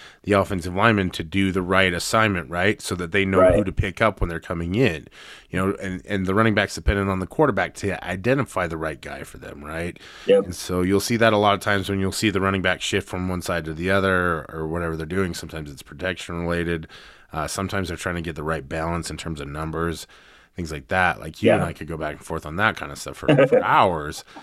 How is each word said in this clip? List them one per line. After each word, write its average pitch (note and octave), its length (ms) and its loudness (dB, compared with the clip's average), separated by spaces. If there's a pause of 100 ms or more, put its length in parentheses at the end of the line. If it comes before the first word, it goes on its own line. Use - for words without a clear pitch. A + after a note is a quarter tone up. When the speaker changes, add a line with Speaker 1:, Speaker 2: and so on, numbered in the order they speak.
(240)
Speaker 1:
the F#2+ 80 -2
offensive F#2 420 2
linemen G2+ 380 4
to - 120 -6
do F#2+ 280 2
the F#2+ 100 2
right F#2 320 4
assignment, F#2 560 2
right? F2+ 320 2
So - 140 -6
that E2+ 160 -4
they G2 140 4
know F#2+ 160 4
Speaker 2:
Right. F#2 140 8
Speaker 1:
who G#2 100 4
to F#2 80 -2
pick - 280 -2
up A2 200 2
when F2+ 80 0
they're E2 100 -4
coming E2+ 360 -4
in, F#2+ 340 2 (400)
you F2+ 100 -2
know, F#2+ 220 0
and, F#2 260 -6
and G2 180 -2
the F#2+ 80 0
running A2 220 4
back's G2+ 200 0
dependent G2+ 340 0
on F#2 100 0
the F#2 80 -4
quarterback G2+ 480 2
to - 280 -4
identify F#2+ 640 0
the D#2+ 100 -4
right D#2 220 -6
guy C#2+ 240 -12
for - 140 -16
them, C#2+ 260 -14
right? E2+ 360 -6 (280)
Speaker 2:
Yep. G2 180 6
Speaker 1:
And F2 100 -8
so F2+ 260 -2
you'll G2 200 4
see A#2 160 0
that A2+ 160 6
a G#2 40 4
lot G#2 180 4
of F#2+ 40 -2
times G2 300 0
when G2 100 0
you'll F#2+ 140 0
see G#2+ 180 0
the F#2 100 0
running F#2+ 200 2
back F2+ 200 0
shift - 280 -2
from F#2 200 -4
one F2+ 120 -4
side E2+ 240 -2
to D#2+ 80 -6
the F2 180 -2
other F2+ 580 2
or D#2+ 180 -6
whatever E2 300 -2
they're D#2+ 80 -6
doing. F2+ 300 -2
Sometimes D2+ 340 -10
it's C2+ 140 -16
protection E2+ 560 -6
related. E2+ 480 -2 (460)
Uh, D#2 120 -2
sometimes F#2+ 440 -4
they're E2 80 -6
trying F2 180 -4
to E2+ 60 -4
get D#2+ 140 -8
the D#2 80 -10
right D2+ 240 -4
balance E2 440 -4
in D#2 60 -8
terms D#2+ 240 -8
of C#2 80 -10
numbers, D#2+ 580 -4 (480)
things E2 160 -8
like D2+ 160 -10
that. F2+ 320 2
Like, D#2 240 -8
you - 80 6
and F#2+ 100 4
Speaker 2:
Yeah. F2 60 -2
Speaker 1:
I E2 60 -8
could D#2 140 -12
go D#2+ 100 -6
back D2+ 180 -6
and - 100 -18
forth D#2+ 200 -6
on D#2 100 -8
that G#2+ 220 2
kind D2 120 -8
of C#2+ 80 -12
stuff C#2 200 -12
for, - 100 -12 (200)
for - 140 4
Speaker 2:
<laughs> - 20 0
Speaker 1:
hours. F2+ 600 2 (200)